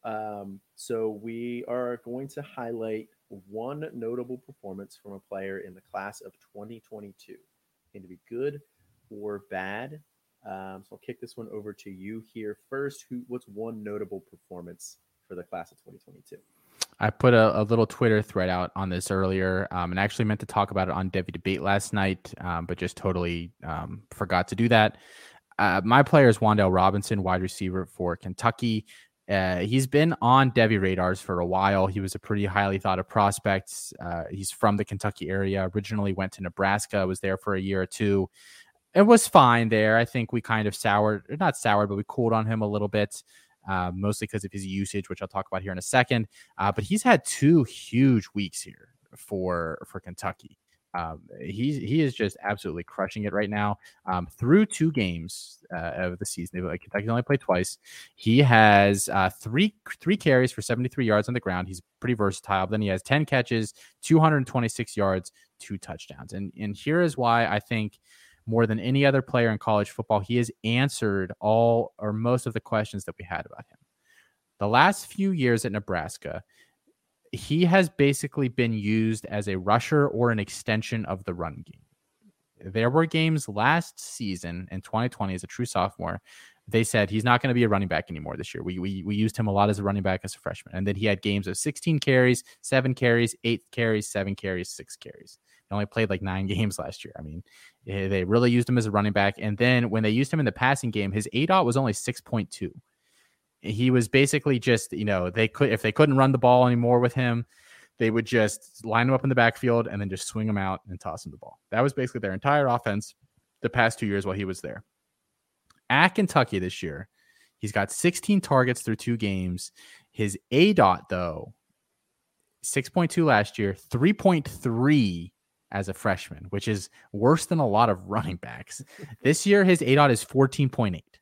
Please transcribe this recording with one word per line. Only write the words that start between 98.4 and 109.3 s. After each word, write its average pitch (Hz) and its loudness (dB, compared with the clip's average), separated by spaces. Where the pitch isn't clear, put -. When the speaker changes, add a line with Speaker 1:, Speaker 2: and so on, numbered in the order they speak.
Speaker 2:
used 120 2
him 123 2
as 110 0
a 107 -2
running 104 2
back. 101 2
And 104 -4
then 120 2
when 110 0
they 107 2
used 127 0
him 160 0
in 143 2
the 104 0
passing 127 0
game, 101 -2
his 104 -4
A 135 0
dot 185 4
was 120 2
only 131 0
six - -8
point 110 -4
two. - -8
He 110 0
was 123 2
basically 139 2
just, 117 0
you 104 -6
know, 92 -2
they 110 0
could, 131 0
if 110 0
they 110 0
couldn't 143 4
run 135 4
the 135 2
ball 123 6
anymore 120 4
with 123 0
him, 120 -2
they 113 2
would 110 0
just - 0
line 113 2
him 135 2
up 127 0
in 139 0